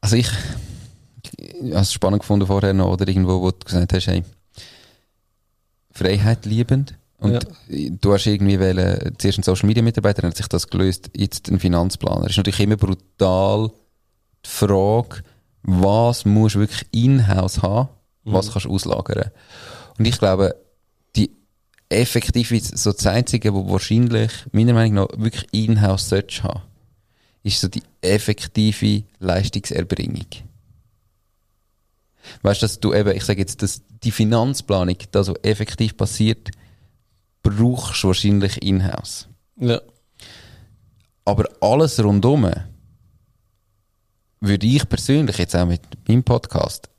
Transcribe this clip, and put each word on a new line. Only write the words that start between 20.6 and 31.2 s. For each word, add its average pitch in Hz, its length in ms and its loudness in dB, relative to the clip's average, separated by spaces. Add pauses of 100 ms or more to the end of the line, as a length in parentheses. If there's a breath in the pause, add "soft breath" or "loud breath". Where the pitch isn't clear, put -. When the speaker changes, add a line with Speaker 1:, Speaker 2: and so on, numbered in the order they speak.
Speaker 1:
die 107 160 0 (560)
effektive, 117 720 0
so - 320 -4
das - 160 -6
Einzige, 110 440 0
wo 95 160 -2
wahrscheinlich, 113 640 0 (220)
meiner 117 220 4
Meinung 113 200 2
nach, 98 240 -2
wirklich 110 320 -4
in-house 107 580 2
solltest - 360 -2
haben, - 180 -6 (800)
ist 98 180 -2
so - 60 -2
die - 160 -6 (180)
effektive 107 1000 0 (160)
Leistungserbringung. 92 1080 -4 (2250 loud breath)